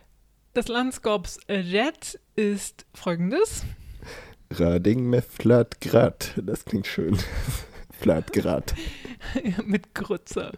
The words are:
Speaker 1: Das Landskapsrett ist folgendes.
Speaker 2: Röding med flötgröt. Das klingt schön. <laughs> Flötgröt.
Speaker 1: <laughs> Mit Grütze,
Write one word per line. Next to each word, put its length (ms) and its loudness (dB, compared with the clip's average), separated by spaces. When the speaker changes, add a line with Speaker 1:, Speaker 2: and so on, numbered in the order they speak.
Speaker 1:
Das 140 0
Landskapsrett 1500 -2
ist 500 -2
folgendes. 680 0
Speaker 2:
Röding 500 4
med 140 4
flötgröt. 1120 2
Das 220 -6
klingt 220 -2
schön. 360 0
<laughs> 760 -6
Flötgröt. 720 2
Speaker 1:
<laughs> 500 -4
Mit 300 -2
Grütze, 640 -6